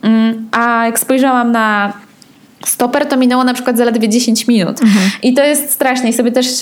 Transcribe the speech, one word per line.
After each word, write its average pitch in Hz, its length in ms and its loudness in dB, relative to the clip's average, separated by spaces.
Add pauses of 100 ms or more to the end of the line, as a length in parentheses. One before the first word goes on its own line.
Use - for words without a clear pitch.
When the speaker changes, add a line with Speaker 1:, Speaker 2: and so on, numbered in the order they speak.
Speaker 1:
Mm, 220 500 0
a 233 340 0
jak 226 140 -2
spojrzałam 254 520 0
na 214 420 0 (720)
stoper, 269 400 -2
to 285 120 -2
minęło 254 260 2
na 254 100 0
przykład 247 240 -2
zaledwie 226 320 0
dziesięć 226 380 0
minut. 220 340 0
Speaker 2:
Mhm. 202 280 4 (140)
Speaker 1:
I 254 100 2
to 277 120 2
jest 294 260 -2
straszne. 254 380 0
I 233 40 0
sobie 240 180 0
też 254 160 0 (140)